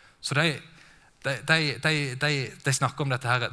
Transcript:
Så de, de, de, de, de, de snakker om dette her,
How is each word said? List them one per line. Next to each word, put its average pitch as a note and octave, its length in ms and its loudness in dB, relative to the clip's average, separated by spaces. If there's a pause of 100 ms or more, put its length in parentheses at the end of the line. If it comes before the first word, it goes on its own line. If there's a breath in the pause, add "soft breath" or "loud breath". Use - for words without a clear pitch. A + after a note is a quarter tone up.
(200 loud breath)
Så - 160 -4
de, D3+ 220 4 (680 loud breath)
de, C3+ 120 -2 (120)
de, D#3 360 2
de, C#3+ 320 0
de, D3 160 0 (320)
de C3+ 100 2
snakker C3+ 300 -2
om C3+ 80 0
dette B2 160 -2
her, A#2+ 260 0